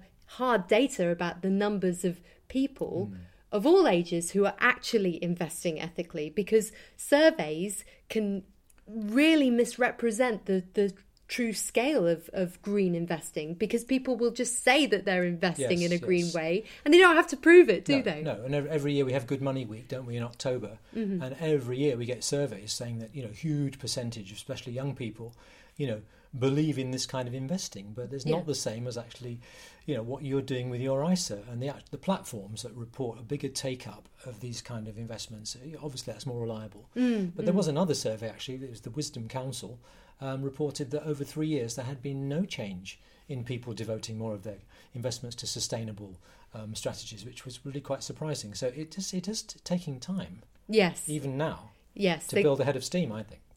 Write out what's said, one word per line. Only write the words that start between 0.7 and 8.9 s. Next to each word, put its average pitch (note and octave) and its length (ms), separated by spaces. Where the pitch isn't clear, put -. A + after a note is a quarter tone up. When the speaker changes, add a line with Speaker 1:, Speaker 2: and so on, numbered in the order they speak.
Speaker 1:
about F3 320
the F#3+ 100
numbers G3 520
of F3+ 160
people G#3 640
Speaker 2:
Mm. F#3 60
Speaker 1:
of G#3 160
all F4 200
ages F3 440
who G3 140
are - 140
actually G3+ 640
investing E3+ 560
ethically, E3 500
because G#3 420
surveys G3+ 840
can G3+ 340
really B3+ 600